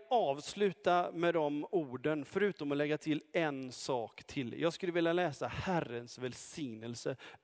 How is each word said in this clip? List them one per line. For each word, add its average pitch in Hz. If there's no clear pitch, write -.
avsluta 180
med 170
de 147
orden, 147
förutom 185
att 143
lägga 147
till 156
en 135
sak -
till. 131
Jag 160
skulle 175
vilja 170
läsa 160
Herrens 120
välsignelse 123